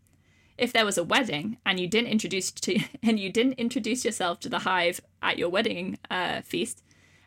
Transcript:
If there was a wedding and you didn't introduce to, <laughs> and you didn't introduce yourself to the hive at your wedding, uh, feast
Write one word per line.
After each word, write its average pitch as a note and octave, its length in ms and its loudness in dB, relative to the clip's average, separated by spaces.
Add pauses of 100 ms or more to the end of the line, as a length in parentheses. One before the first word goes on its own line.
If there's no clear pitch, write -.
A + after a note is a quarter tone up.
(580)
If A#3+ 140 0
there A3+ 120 6
was G3+ 140 2
a F3 60 2
wedding G#3 600 0
and F#3+ 140 0
you F3+ 80 0
didn't A3 240 0
introduce F#3+ 400 0
to, - 300 -2 (120)
<laughs> - 120 -14
and A3 160 4
you F#3+ 100 -4
didn't A#3+ 220 4
introduce A#3 520 -2
yourself F#3 360 -2
to - 80 -10
the F3 100 -2 (120)
hive F3 300 2 (220)
at - 160 0
your E3+ 100 0
wedding, F#3+ 480 -2 (140)
uh, F3 320 -2
feast - 400 -4 (440)